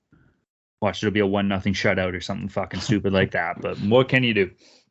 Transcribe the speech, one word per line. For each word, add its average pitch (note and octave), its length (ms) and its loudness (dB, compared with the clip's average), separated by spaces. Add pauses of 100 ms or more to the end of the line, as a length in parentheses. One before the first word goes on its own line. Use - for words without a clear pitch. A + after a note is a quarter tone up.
(800)
Watch, G2 220 -2
it'll G#2 100 0
be G#2 60 2
a G2+ 80 4
one G2 200 0
nothing G2 280 0
shutout F#2 400 0
or F2 60 -8
something G2 280 -8
fucking F#2 300 -6
stupid G2 340 0
like F#2+ 180 2
that. F2 300 -4
But F2+ 200 -6
what B2+ 280 4
can B2+ 140 2
you A#2 100 0
do? G2 160 2 (420)